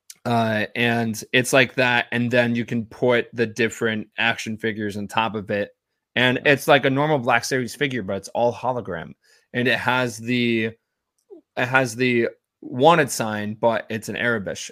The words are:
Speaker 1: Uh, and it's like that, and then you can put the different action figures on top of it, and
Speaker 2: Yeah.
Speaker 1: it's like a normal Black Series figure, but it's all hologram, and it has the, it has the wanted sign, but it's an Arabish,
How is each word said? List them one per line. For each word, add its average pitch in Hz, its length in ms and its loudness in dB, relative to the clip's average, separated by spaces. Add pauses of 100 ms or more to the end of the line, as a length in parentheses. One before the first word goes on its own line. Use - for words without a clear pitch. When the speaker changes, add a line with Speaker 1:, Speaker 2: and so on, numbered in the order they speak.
(260)
Speaker 1:
Uh, 113 400 2 (100)
and 117 560 0
it's 127 220 4
like 127 220 4
that, 123 360 2
and 120 180 0
then 120 260 4
you 120 100 -2
can 117 200 -4
put 120 480 2
the 117 120 0
different 110 600 -2 (100)
action 113 400 -2
figures 107 400 -4
on 101 100 -8
top 113 280 -6
of 101 160 -8
it, 101 220 -4 (420)
and 127 280 2
Speaker 2:
Yeah. 147 100 4
Speaker 1:
it's 127 140 -2
like 143 160 6
a 139 60 2
normal 143 300 0
Black 117 260 0
Series 127 300 -4
figure, 131 280 -4
but 98 140 -4
it's 95 120 -12
all 120 220 0
hologram, 98 640 -6 (400)
and 123 160 0
it 113 100 2
has 123 380 0
the, 113 540 0 (840)
it 127 100 -2
has 127 300 2
the 120 320 2 (320)
wanted 143 500 4
sign, 107 440 -4
but 110 360 0
it's 110 200 -6
an 104 80 -6
Arabish, 104 540 -4